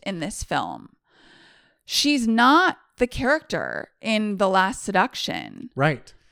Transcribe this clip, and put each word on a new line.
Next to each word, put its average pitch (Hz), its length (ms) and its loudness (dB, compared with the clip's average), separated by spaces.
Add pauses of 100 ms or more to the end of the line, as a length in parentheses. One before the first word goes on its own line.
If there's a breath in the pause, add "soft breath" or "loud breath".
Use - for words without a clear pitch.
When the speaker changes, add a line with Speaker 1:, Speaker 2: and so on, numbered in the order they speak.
Speaker 1:
in 190 160 -6
this 170 240 -8
film. 92 460 -6 (960 soft breath)
She's 277 420 0
not 262 520 4 (180)
the 247 100 2
character 247 800 -4 (120)
in 214 360 -2
The 196 100 2
Last 190 360 0
Seduction. 175 920 -4
Speaker 2:
Right. 139 380 -2 (180)